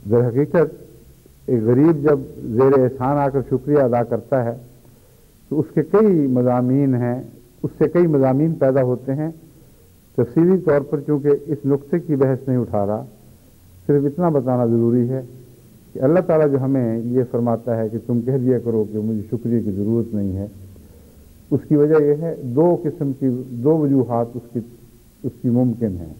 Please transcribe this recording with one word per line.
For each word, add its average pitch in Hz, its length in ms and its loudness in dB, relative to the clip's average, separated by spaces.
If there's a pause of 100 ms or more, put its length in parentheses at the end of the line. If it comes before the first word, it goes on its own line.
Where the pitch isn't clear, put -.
(100)
در 120 180 2
حقیقت 147 580 0 (600)
ایک 123 160 0
غریب 139 400 4
جب 147 160 2 (240)
زیر 135 360 4
احسان 127 380 0
آ 143 120 2
کر 135 120 -2 (100)
شکریہ 135 280 0
ادا 120 240 2
کرتا 120 420 -2
ہے 117 100 -4 (920)
تو 147 120 -2
اس 156 140 -2
کے 156 80 0
کئی 190 440 4
مضامین 123 680 2
ہیں، 123 280 -2 (400)
اس - 160 -6
سے 156 100 2
کئی 175 180 2
مضامین 143 480 2
پیدا 135 280 2
ہوتے 123 320 -2
ہیں۔ 156 140 -4 (880)
تفصیلی 170 440 2
طور 147 220 2
پر 143 200 -6
چونکہ 139 280 -2 (180)
اس 160 180 -4
نقطے 143 340 -2
کی 160 180 -2
بحث 131 320 0
نہیں 127 100 0
اٹھا 101 280 -2
رہا، 110 180 -4 (840)
صرف 143 180 2
اتنا 156 240 0
بتانا 127 380 0
ضروری 117 420 2
ہے 131 140 -4 (680)
کہ - 60 -12
اللہ 156 220 4
تعالیٰ 160 300 2
جو 135 140 0
ہمیں 123 340 0
یہ 123 320 -2
فرماتا 117 460 -2
ہے 113 120 -2
کہ 113 180 -6
تم 120 140 0
کہہ 131 180 -2
دیا 127 200 2
کرو 110 340 -2
کہ 107 60 -4
مجھے 107 320 -4
شکریہ 117 300 -2
کی 101 100 -4
ضرورت 110 440 -2
نہیں 98 220 -4
ہے، 98 100 -6 (1040)
اس 139 180 0
کی 156 80 2
وجہ 151 260 4
یہ 147 200 2
ہے، 165 200 -6
دو 151 400 2
قسم 143 300 -4
کی، 131 160 -2 (200)
دو 127 280 0
وجوہات 127 580 0
اس 120 80 -10 (100)
کی، 120 80 -6 (600)
اس 131 100 -8 (100)
کی 131 60 -2
ممکن 120 520 0
ہیں 78 200 -14